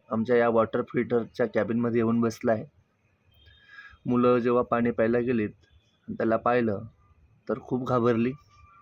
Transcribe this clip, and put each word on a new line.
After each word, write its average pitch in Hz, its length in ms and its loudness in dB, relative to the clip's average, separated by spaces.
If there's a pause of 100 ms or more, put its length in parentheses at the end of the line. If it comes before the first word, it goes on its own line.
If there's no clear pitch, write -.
(100)
आमच्या 113 260 0
या 117 120 4
वॉटर 113 340 0
फिल्टरच्या 120 720 -2
कॅबिनमध्ये 117 440 0
येऊन 117 220 2
बसला 117 320 -2
आहे. 113 120 -2 (1400)
मुलं 123 320 4
जेव्हा 120 240 0
पाणी 120 280 0
प्यायला 117 280 2
गेलीत 117 300 -2 (600)
आणि 110 60 -8
त्याला 113 220 0
पाहिलं, 113 420 0 (680)
तर 107 100 -4
खूप 127 300 -6
घाबरली. 120 440 2 (500)